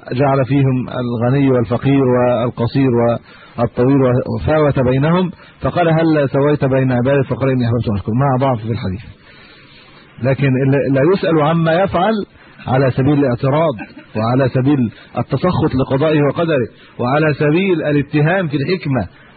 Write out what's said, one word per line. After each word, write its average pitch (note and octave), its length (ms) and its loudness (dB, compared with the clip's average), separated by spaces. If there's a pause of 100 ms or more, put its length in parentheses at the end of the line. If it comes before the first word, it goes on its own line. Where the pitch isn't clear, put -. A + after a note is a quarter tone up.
(120)
جعل C3+ 320 2
فيهم C3 440 0
الغني B2 600 0
والفقير B2+ 540 2
والقصير B2 840 0 (680)
والطويل B2 400 2 (360)
وفاوت D3 460 0 (100)
بينهم، D#3+ 400 0 (300)
فقال: D#3+ 280 0
"هل D#3+ 400 2
سويت C#3+ 360 0
بين C3 280 2
عبادك؟" B2+ 360 0
فقال: C3 220 -2
"إني B2+ 140 0
أحببت A#2 240 -2
أن G#2+ 80 -2
أشكر"، G2 160 -4
مع C3 280 0
ضعف C3 180 0
في A2 140 -6
الحديث. G2 320 -6 (1200)
لكن C3+ 240 0
لا، C3+ 540 2
لا - 20 4 (120)
يسأل E3 280 0
عما D#3+ 300 2
يفعل F#3 400 0 (540)
على C3 240 2
سبيل C#3 280 2
الاعتراض C#3 560 0 (420)
وعلى B2 320 0
سبيل C3 420 0 (280)
التسخط D3+ 560 -2
لقضائه C#3 480 0
وقدره C#3+ 440 0 (320)
وعلى D3 360 0
سبيل D#3+ 480 0
الاتهام D3+ 640 0
في C3 80 -6
الحكمة، C#3 520 -4 (280)